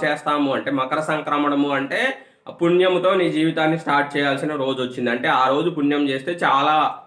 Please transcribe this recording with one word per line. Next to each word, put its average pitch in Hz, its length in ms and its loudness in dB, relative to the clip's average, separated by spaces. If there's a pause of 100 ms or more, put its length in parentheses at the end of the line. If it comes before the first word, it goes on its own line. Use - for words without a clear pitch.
చేస్తాము 147 500 0
అంటే, 120 160 -4
మకర 139 300 -2
సంక్రమణము 147 720 0
అంటే, 180 480 -2 (440)
పుణ్యముతో 180 520 4
నీ 175 160 2
జీవితాన్ని 160 480 0
స్టార్ట్ 143 380 0
చేయాల్సిన 143 380 0
రోజు 131 280 -2
వచ్చింది 123 280 -4
అంటే, 131 180 -2
ఆ 131 200 2
రోజు 156 220 0
పుణ్యం 147 380 0
చేస్తే 135 240 -4
చాలా 151 760 2